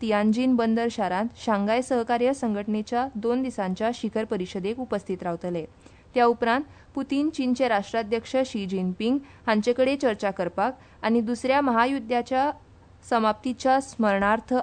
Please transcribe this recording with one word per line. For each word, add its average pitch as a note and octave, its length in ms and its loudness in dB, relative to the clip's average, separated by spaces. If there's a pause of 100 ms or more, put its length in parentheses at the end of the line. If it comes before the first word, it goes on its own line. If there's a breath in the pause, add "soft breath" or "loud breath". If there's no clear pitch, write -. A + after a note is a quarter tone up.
तियानजीन A3 540 2
बंदर A#3 340 2
शारांत G3 380 -2 (160)
शांघाय G#3+ 380 2
सहकार्य A#3+ 520 0
संघटनेच्या G#3+ 800 -2
दोन A#3 280 -2
दिसांच्या G#3+ 520 -2
शिखर A3 300 -2
परिशदेक G3+ 560 -4
उपस्थित G3+ 420 -4
रावतले। F3 420 -4 (500 loud breath)
त्या A#3+ 120 6
उपरांत A#3 360 2 (320 loud breath)
पुतीन C#4 360 -2
चीनचे B3+ 380 0
राष्ट्राध्यक्ष A3+ 640 -2 (120)
शी G#3+ 200 -6
जिनपिंग F#3 520 -2 (280 loud breath)
हांचेकडेन B3 500 2
चर्चा G#3+ 340 0
करपाक G3 480 -2 (240 loud breath)
आनी A3+ 180 2
दुसऱ्या B3 400 0
महायुद्धाच्या B3+ 920 0 (600)
समाप्तीच्या B3 720 2
स्मरणार्थ G#3+ 840 0